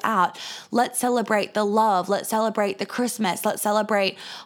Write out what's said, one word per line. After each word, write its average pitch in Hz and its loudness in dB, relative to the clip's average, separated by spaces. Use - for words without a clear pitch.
out. 196 2
Let's 233 0
celebrate 226 0
the 214 2
love. 208 2
Let's 202 0
celebrate 214 0
the 202 -4
Christmas. 220 -2
Let's - -2
celebrate 208 2